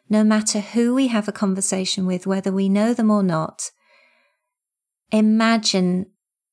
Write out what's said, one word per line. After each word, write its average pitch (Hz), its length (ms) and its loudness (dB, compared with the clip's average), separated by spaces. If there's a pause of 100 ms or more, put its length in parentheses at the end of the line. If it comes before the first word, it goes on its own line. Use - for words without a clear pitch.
(100)
no 214 140 4
matter 214 340 2
who 233 380 -2
we 269 100 2
have 220 220 -2
a 202 40 -6
conversation 190 760 -4
with, 180 200 -4
whether 190 240 -2
we 196 180 0
know 208 240 2
them 226 160 0
or 208 140 2
not, 160 480 -4 (1400)
imagine 220 920 2 (460)